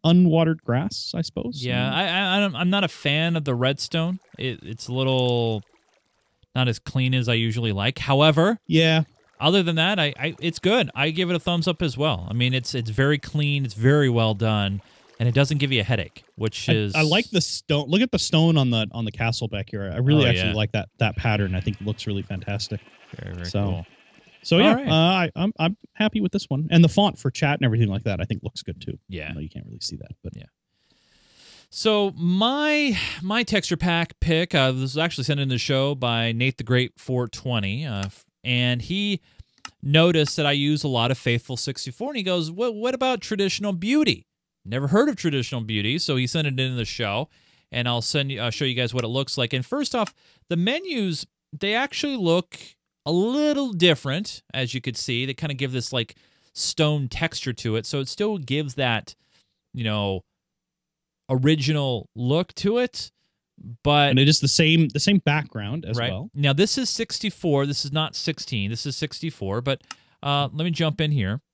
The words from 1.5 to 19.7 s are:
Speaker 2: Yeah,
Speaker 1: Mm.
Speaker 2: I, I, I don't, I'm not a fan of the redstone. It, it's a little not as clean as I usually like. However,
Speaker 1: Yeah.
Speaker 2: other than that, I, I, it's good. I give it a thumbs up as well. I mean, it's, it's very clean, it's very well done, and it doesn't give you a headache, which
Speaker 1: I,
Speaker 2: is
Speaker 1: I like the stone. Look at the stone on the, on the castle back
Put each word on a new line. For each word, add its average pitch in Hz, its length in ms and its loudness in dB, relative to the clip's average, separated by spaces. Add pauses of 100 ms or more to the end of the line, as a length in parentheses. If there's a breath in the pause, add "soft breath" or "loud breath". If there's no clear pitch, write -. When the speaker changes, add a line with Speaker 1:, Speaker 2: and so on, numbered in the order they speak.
Speaker 2:
Yeah, 123 260 -2
Speaker 1:
Mm. - 40 -4
Speaker 2:
I, 175 140 0
I, 185 280 0
I 202 40 2
don't, 196 160 0
I'm 180 140 2
not 196 140 2
a 160 40 0
fan 160 480 0
of 156 80 -2
the 135 100 0
redstone. 160 640 -2 (180)
It, 127 240 -6
it's 110 260 -12
a 123 40 -6
little 123 720 2 (920)
not 127 140 2
as 110 100 -2
clean 131 360 0
as 123 140 2
I 120 60 2
usually 113 380 0
like. 101 260 0
However, 156 680 4
Speaker 1:
Yeah. 160 360 4 (380)
Speaker 2:
other 185 220 4
than 165 140 0
that, 180 220 0
I, 147 200 0
I, 156 220 -4
it's 170 180 -4
good. 208 360 2
I 147 160 0
give 175 200 -2
it 180 60 2
a - 40 0
thumbs 175 280 0
up 165 140 -2
as 131 140 -2
well. 123 340 0
I - 40 -2
mean, 123 200 2
it's, 127 200 -4
it's 113 160 -2
very 135 280 2
clean, 143 460 -2
it's 107 100 -8
very 135 360 4
well 113 240 2
done, 101 460 0 (400 soft breath)
and 120 80 2
it 113 60 0
doesn't 139 240 2
give 135 140 0
you 117 80 2
a 95 40 -2
headache, 107 380 -4 (140)
which - 320 -4
Speaker 1:
I, 117 40 4
Speaker 2:
is 107 220 0
Speaker 1:
I 156 80 2
like 170 280 2
the 185 120 2
stone. 147 460 -2
Look 185 140 4
at 254 100 0
the 175 60 0
stone 165 400 4
on 127 120 4
the, 110 220 0
on 117 140 -4
the 104 60 -6
castle 113 360 -2
back 98 220 -6